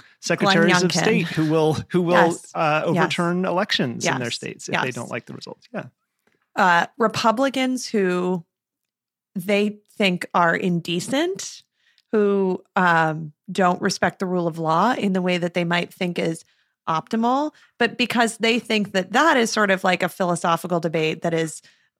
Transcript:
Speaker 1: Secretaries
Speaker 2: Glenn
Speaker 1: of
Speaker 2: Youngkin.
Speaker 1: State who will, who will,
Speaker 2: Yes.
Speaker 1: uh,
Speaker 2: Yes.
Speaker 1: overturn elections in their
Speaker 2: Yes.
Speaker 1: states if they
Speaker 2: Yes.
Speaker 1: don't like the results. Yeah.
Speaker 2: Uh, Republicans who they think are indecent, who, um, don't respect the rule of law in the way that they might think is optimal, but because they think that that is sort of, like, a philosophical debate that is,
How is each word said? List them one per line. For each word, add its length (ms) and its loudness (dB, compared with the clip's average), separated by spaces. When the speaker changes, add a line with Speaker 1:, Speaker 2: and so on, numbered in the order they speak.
Speaker 1:
Secretaries 520 2
Speaker 2:
Glenn 120 4
Speaker 1:
of 60 2
Speaker 2:
Youngkin. 120 0
Speaker 1:
State 260 2
who 220 0
will, 260 2
who 120 0
will, 120 2
Speaker 2:
Yes. 400 2
Speaker 1:
uh, 280 0
Speaker 2:
Yes. 120 2
Speaker 1:
overturn 400 -2
elections 600 -2
in 120 0
their 80 -4
Speaker 2:
Yes. 80 -6
Speaker 1:
states 340 -12
if 120 -2
they 80 -2
Speaker 2:
Yes. 60 -8
Speaker 1:
don't 160 -10
like 160 -10
the 80 -14
results. 380 -18
Yeah. 140 -10
Speaker 2:
Uh, 300 4
Republicans 920 0
who 560 0
they 440 0
think 360 0
are 240 4
indecent, 1080 -4
who, 500 2
um, 560 2
don't 320 2
respect 360 -2
the 80 -4
rule 200 0
of 120 -4
law 340 2
in 200 -2
the 100 0
way 140 0
that 180 -4
they 100 0
might 280 -2
think 260 -6
is 260 -4
optimal, 640 0
but 200 0
because 400 0
they 200 2
think 340 -2
that 200 -2
that 240 4
is 140 2
sort 200 2
of, 140 0
like, 180 0
a 60 2
philosophical 720 -2
debate 420 -2
that 120 -2
is, 260 -4